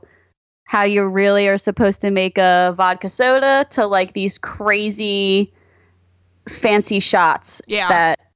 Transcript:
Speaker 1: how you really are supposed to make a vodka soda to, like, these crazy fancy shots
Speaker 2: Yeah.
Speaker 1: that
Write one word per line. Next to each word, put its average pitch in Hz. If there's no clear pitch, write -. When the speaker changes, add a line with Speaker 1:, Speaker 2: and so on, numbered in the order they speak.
Speaker 1:
how 208
you 202
really 202
are 196
supposed 202
to 202
make 185
a 180
vodka 185
soda 269
to, 220
like, 190
these 196
crazy 202
fancy 208
shots -
Speaker 2:
Yeah. 202
Speaker 1:
that 170